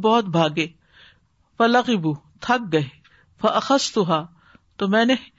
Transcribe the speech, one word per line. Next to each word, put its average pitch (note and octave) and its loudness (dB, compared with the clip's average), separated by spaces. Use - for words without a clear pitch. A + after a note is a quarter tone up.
بہت A3 2
بھاگے، D#3+ 0
فلغبوا، A3+ 0
تھک A#3+ -4
گئے، D3 0
فاخذتها، G#3 0
تو G3+ -2
میں A3 2
نے B3+ 2